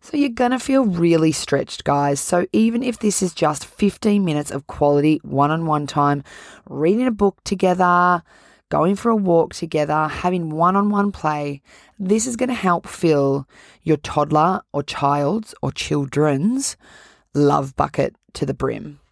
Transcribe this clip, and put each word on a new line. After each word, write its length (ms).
So 160
you're 120
gonna 300
feel 260
really 460
stretched, 540
guys. 340
So 320
even 320
if 160
this 240
is 100
just 320
fifteen 600
minutes 260
of 160
quality 560
one-on-one 640
time, 340
reading 400
a 40
book 340
together, 760
going 300
for 120
a 60
walk 380
together, 560
having 400
one-on-one 640
play, 480
this 300
is 80
gonna 180
help 320
fill 640
your 140
toddler 640
or 100
child's 760
or 100
children's 1040
love 440
bucket 400
to 120
the 80
brim. 460